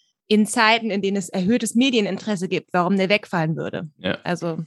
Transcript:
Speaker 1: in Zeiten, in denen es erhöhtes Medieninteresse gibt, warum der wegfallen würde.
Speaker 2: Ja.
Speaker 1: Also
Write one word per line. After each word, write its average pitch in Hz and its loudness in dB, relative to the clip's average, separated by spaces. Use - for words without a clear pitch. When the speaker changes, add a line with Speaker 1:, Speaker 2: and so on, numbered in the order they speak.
Speaker 1:
in 214 4
Zeiten, 226 2
in 196 -2
denen 196 -2
es 185 -4
erhöhtes 220 0
Medieninteresse 208 0
gibt, 175 -4
warum 180 2
der 190 2
wegfallen 170 0
würde. 165 -8
Speaker 2:
Ja. - -4
Speaker 1:
Also 170 -6